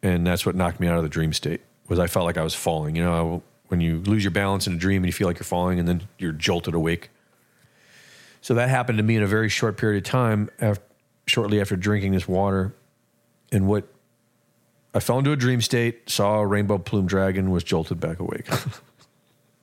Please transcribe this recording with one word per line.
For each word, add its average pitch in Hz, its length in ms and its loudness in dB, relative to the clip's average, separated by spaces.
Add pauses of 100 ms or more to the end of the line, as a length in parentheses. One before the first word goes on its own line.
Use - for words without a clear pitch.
And 87 240 2
that's 87 180 0
what 92 100 0
knocked 87 240 0
me 90 80 2
out 85 100 2
of 82 60 0
the 78 60 -2
dream 80 220 -2
state, - 300 -4 (260)
was 87 120 0
I 87 80 2
felt 90 180 0
like 85 120 -2
I 82 60 -2
was 80 100 -4
falling. 78 440 -2
You 85 80 0
know, 87 80 2 (220)
I, - 340 -14
when 87 100 0
you 82 200 0
lose 101 260 0
your 98 60 0
balance 98 360 0
in 92 60 -2
a 85 40 -4
dream 95 200 2
and 90 80 0
you 87 80 0
feel 98 140 -2
like 87 100 -2
you're - 80 -12
falling 90 340 0
and 85 80 0
then 87 160 0 (160)
you're 82 140 -4
jolted 85 400 -2
awake. 82 360 -2 (1300)
So - 140 0
that 120 120 2
happened 123 300 0
to 107 60 2
me 110 120 4
in 110 80 2
a 101 40 2
very 110 200 2
short 104 300 -2
period 104 280 0
of - 60 -8
time, 110 380 2 (100)
af-, 104 220 0 (460)
shortly 104 340 2
after 98 160 -2
drinking 98 340 0
this 92 160 0
water. 95 480 0 (760)
And 95 140 4
what, 101 200 2 (1040)
I 117 60 2
fell 123 200 0
into 139 120 2
a 151 60 0
dream 123 240 2
state, - 480 0
saw 104 300 2
a 107 60 2
rainbow 101 320 2
plume 95 300 0
dragon, 95 440 2
was 87 120 0
jolted 82 380 -2
back 82 180 -4
awake. - 340 -8
<laughs> - 60 -2 (1040)